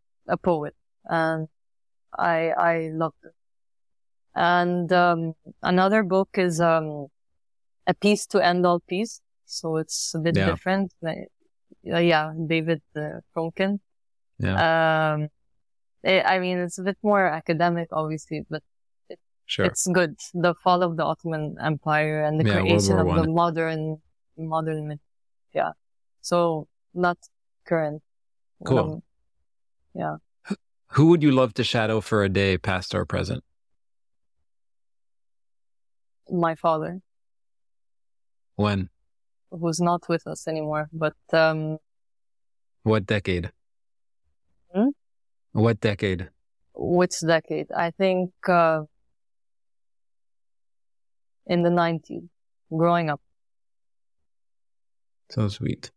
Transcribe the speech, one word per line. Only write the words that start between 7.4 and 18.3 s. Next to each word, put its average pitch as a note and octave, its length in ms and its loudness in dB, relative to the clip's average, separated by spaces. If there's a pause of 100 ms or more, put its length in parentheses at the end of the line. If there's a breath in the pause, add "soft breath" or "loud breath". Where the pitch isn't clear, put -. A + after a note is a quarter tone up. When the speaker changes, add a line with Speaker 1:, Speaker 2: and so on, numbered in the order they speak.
Speaker 1:
A F3+ 60 2
Peace G3+ 340 2
to F#3+ 160 2
End F3+ 220 2
All F3 160 2
Peace. G3+ 400 -6 (240)
So D#3+ 320 -6
it's - 360 -6
a E3 60 -4
bit E3+ 160 0
Speaker 2:
Yeah. F#3+ 120 2
Speaker 1:
different. F#3 540 -4
Like, - 280 -10 (600)
uh, E3+ 80 0
yeah, D#3+ 340 2 (140)
David, D#3+ 340 0 (140)
uh, D3+ 260 -8 (120)
Fronkin. F#3+ 460 -2 (600)
Speaker 2:
Yeah. F#2+ 160 0 (580)
Speaker 1:
Um, D3+ 160 -4 (760)
I, F#3 160 4
I F#3 180 2
mean, F3+ 200 -2
it's F3 180 -6
a F#3+ 60 -10
bit F#3+ 180 -4
more G3+ 240 4
academic, E3 680 0
obviously, D#3 580 -6